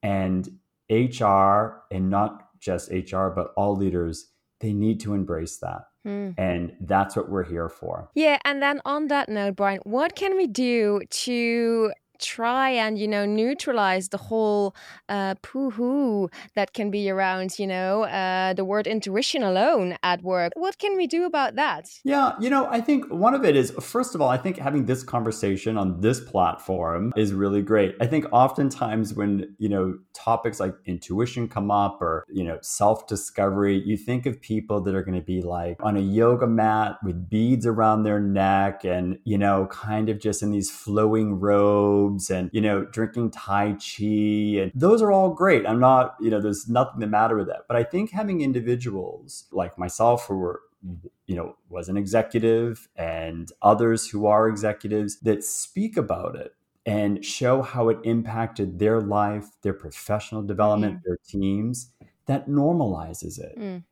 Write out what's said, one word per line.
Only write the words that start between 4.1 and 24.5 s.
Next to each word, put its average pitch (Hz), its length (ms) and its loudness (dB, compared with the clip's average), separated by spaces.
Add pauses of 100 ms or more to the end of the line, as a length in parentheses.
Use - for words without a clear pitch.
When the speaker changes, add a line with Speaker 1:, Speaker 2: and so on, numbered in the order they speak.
Speaker 1:
they 107 120 -4
need 107 280 0
to 104 120 -6
embrace 87 460 -4
that. - 300 -10 (160)
Speaker 2:
Hmm. 202 320 -8
Speaker 1:
And 87 440 -2
that's 98 340 0
what - 140 -4
we're 92 160 -2
here 82 240 -6
for. - 460 -10
Speaker 2:
Yeah. 294 300 2
And 277 180 -2
then 285 220 0
on 302 240 -4
that 285 200 0
note, 202 280 -4
Brian, 196 280 0
what 285 320 -2
can 392 200 -2
we 370 120 2
do 220 520 2 (100)
to 233 840 0 (260)
try 254 520 0
and, 220 300 0
you 214 80 -2
know, 202 180 0
neutralize 214 840 0
the 202 60 -8
whole, 208 600 0 (320)
uh, 196 340 -2
poo-hoo 240 880 -2 (240)
that 202 180 -2
can 208 160 -4
be 202 220 -2
around, 185 480 -2
you 202 80 -4
know, 190 380 0
uh, 185 480 0
the 190 120 -2
word 208 220 -2
intuition 220 560 -2
alone 196 640 2
at 180 180 0
work? 180 320 0
What 370 240 -4
can 403 180 -2
we 349 120 0
do 330 160 0
about 277 320 -2
that? 233 340 -4 (140)
Speaker 1:
Yeah, 269 340 2
you 233 100 -2
know, 269 220 2
I 233 100 0
think 277 300 0
one 208 240 2
of 269 100 0
it 151 120 8
is, 123 240 4
first - 340 -4
of 170 60 -2
all, 135 80 4
I 127 80 2
think 180 200 -4